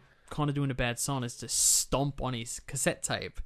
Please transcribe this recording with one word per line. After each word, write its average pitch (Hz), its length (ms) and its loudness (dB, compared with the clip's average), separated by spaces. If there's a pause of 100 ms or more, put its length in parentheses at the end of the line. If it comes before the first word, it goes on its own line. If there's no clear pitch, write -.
(320)
Connor 147 220 0
doing 139 180 0
a 123 40 -4
bad 120 240 0
song 135 240 -2
is 120 140 -6
to 117 100 -10
stomp - 760 2
on 127 100 0
his 117 280 -6
cassette - 420 -2
tape. - 420 -4